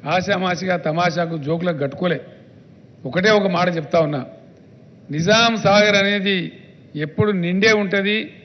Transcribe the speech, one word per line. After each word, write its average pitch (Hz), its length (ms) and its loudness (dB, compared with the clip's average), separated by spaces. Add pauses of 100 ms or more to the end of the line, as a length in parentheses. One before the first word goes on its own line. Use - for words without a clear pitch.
ఆశామాషిగా, 180 720 -2
తమాషాకు, 165 600 -2
జోకులకు 165 400 -4
కట్టుకోలే. 143 440 -4 (840)
ఒకటే 180 240 0
ఒక 202 180 4
మాట 175 280 0
చెప్తా 165 240 0
ఉన్నా, 147 260 0 (880)
నిజాం 214 460 2
సాగర్ 202 380 4
అనేది 196 560 0 (440)
ఎప్పుడు 156 360 -2
నిండే 190 400 2
ఉంటది 208 640 -2 (120)